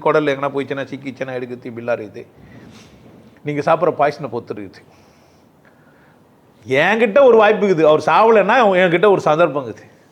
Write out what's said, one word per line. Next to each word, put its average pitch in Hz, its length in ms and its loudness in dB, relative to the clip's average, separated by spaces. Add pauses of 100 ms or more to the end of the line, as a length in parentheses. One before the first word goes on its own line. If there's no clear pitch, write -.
குடல்ல 151 280 0
எங்கன்னா 135 220 -6
போயிடுச்சுன்னா 139 360 -8
சிக்கிச்சுன்னா 131 460 -12
எடுக்கிறது, 123 340 -12
இப்படிலாம் 117 280 -6
இருக்குது. 107 240 -16 (1200)
நீங்க 147 200 -6
சாப்பிட்ற 165 320 0
பாய்சனை 147 340 -2
பொறுத்து 117 220 -10
இருக்குது. 101 260 -16 (2000)
என்கிட்ட 214 480 2
ஒரு 226 140 6
வாய்ப்பு 202 200 2
இருக்குது, 170 280 2
அவர் 151 180 2
சாவலைன்னா 214 480 4 (240)
என்கிட்ட 180 340 2
ஒரு 151 140 -4
சந்தர்ப்பம் 151 380 0
இருக்குது. - 220 -16 (220)